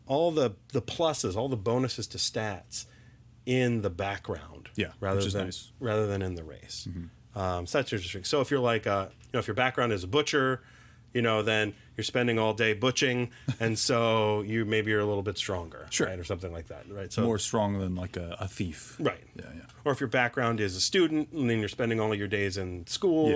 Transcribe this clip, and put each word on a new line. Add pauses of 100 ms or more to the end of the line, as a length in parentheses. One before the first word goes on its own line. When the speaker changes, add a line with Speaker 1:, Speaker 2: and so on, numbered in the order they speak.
Speaker 1:
all
the, (220)
the
pluses,
all
the
bonuses
to
stats (600)
in
the
background,
Speaker 2:
Yeah,
Speaker 1:
rather
Speaker 2:
which
is
Speaker 1:
than,
Speaker 2:
nice.
Speaker 1:
rather
than
in
the
race.
Speaker 2:
Mm-hmm.
Speaker 1:
Um,
so
that's
interesting.
So
if
you're
like,
uh,
you
know,
if
your
background
is
a
butcher, (520)
you
know,
then (240)
you're
spending
all
day
butching, (140)
Speaker 2:
<laughs>
Speaker 1:
and
so
you
maybe
you're
a
little
bit
stronger,
Speaker 2:
Sure.
Speaker 1:
right,
or
something
like
that,
right?
So
Speaker 2:
More
strong
than,
like,
a,
a
thief.
Speaker 1:
Right. (120)
Speaker 2:
Yeah, (100)
yeah. (240)
Speaker 1:
Or
if
your
background
is
a
student,
and
then
you're
spending
all
your
days
in
school,